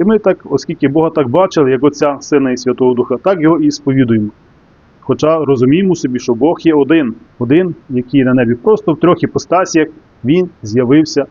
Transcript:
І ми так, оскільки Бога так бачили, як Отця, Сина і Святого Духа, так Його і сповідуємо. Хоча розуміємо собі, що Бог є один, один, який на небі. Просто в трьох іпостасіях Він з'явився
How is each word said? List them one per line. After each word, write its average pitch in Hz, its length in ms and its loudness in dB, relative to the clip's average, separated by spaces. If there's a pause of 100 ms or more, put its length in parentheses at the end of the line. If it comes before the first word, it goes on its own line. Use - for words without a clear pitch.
І 170 40 -2
ми 214 140 2
так, 190 260 0
оскільки 143 440 -4
Бога 160 220 0
так 156 180 -2
бачили, 160 420 0
як 131 140 0
Отця, 143 360 0
Сина 135 300 0
і 127 60 -2
Святого 127 380 0
Духа, 123 220 -2
так 185 240 -2
Його 160 200 2
і 147 100 0
сповідуємо. 127 580 0 (720)
Хоча 151 440 -2
розуміємо 139 500 2
собі, 127 240 -4
що 120 160 -2
Бог 147 260 0
є 160 140 2
один, 139 400 0 (240)
один, 156 360 0 (140)
який 127 360 0
на 127 100 2
небі. 123 200 2
Просто 208 380 0
в 147 80 -6
трьох 175 220 2
іпостасіях 160 680 -2 (360)
Він 175 240 0 (140)
з'явився 131 680 0